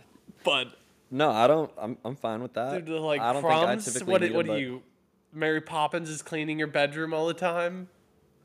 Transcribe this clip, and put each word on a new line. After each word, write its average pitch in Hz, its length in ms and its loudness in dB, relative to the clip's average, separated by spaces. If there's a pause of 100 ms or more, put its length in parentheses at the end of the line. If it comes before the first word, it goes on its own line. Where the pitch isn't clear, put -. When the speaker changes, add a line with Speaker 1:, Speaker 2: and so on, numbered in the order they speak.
(460)
Speaker 1:
But 135 220 2 (440)
Speaker 2:
No, 139 200 2
I 113 160 6
don't, 156 300 4
I'm, 110 280 -8
I'm 123 100 -6
fine 113 280 -4
with 127 100 -12
that. 123 220 -4
Speaker 1:
dude, 170 100 -6
the, 160 140 -6
like, 151 200 0
Speaker 2:
I 120 140 2
don't 143 80 0
think 160 120 4
I 160 120 4
Speaker 1:
crumbs, 214 200 0
Speaker 2:
typically 151 260 -4
Speaker 1:
what, 185 100 6
Speaker 2:
need 175 120 0
Speaker 1:
what 165 120 0
Speaker 2:
them, - 0 -
Speaker 1:
do 107 80 -4
Speaker 2:
but 143 80 -2
Speaker 1:
you, 127 220 -8 (500)
Mary 156 280 0
Poppins 156 480 -2
is 156 120 -8
cleaning 156 380 -4
your 156 80 0
bedroom 151 480 0
all 156 120 0
the 170 60 0
time? 175 560 -2 (560)